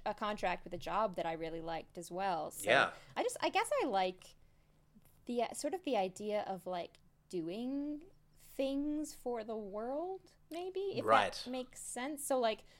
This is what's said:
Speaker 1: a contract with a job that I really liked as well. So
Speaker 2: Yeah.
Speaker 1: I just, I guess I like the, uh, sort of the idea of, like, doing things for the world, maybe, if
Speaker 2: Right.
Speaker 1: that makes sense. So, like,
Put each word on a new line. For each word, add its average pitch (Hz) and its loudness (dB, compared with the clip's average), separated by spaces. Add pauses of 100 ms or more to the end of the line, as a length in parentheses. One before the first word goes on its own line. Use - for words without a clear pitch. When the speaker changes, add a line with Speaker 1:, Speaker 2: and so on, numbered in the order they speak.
Speaker 1:
a 208 -2
contract 208 -2
with 170 -8
a 175 -6
job 185 0
that 165 0
I 165 0
really 165 -4
liked 165 -6
as 170 -10
well. 175 0
So - -2
Speaker 2:
Yeah. 98 8 (260)
Speaker 1:
I - 0
just, 480 0
I 320 4
guess 415 2 (140)
I 349 2
like 190 0 (880)
the, 240 0
uh, - 0
sort 294 -2
of 359 -4
the 262 2
idea 202 0
of, 190 -6
like, 180 -4 (300)
doing 254 -2 (560)
things 285 0
for 240 -4
the 220 -4
world, 247 -4 (180)
maybe, 370 -4 (180)
if 226 -2
Speaker 2:
Right. 214 8 (120)
Speaker 1:
that 247 -8
makes 254 -6
sense. 277 -4
So, 262 4
like, 226 2 (160)